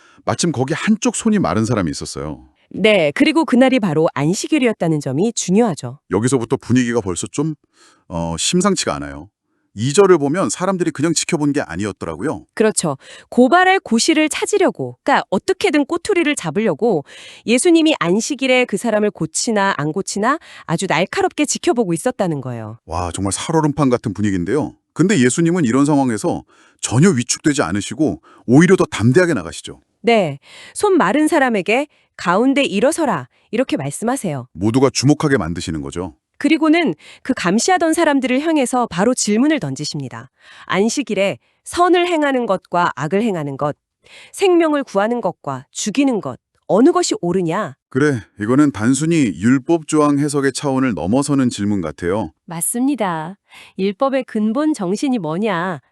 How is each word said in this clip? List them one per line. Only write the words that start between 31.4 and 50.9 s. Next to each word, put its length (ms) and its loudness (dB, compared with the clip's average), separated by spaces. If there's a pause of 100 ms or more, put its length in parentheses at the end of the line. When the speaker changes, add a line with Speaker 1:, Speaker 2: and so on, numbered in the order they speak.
Speaker 2:
"가운데 480 2
일어서라." 640 0 (220)
이렇게 260 -2
말씀하세요. 800 -6
Speaker 1:
모두가 360 4
주목하게 460 2
만드시는 460 -4
거죠. 320 -8 (240)
Speaker 2:
그리고는 560 2 (280)
그 120 -4
감시하던 580 0
사람들을 480 0
향해서 460 0
바로 260 0
질문을 480 0
던지십니다. 720 -8 (340)
"안식일에 760 0 (260)
선을 420 2
행하는 400 0
것과 500 0
악을 260 -2
행하는 360 -4
것, 180 -4 (560)
생명을 520 2
구하는 360 -2
것과 520 -8
죽이는 500 0
것, 160 -10 (300)
어느 240 6
것이 280 0
옳으냐?" 540 -2 (160)
Speaker 1:
그래, 300 0 (180)
이거는 340 2
단순히 640 0
율법 520 0
조항 300 2
해석의 340 0
차원을 420 -2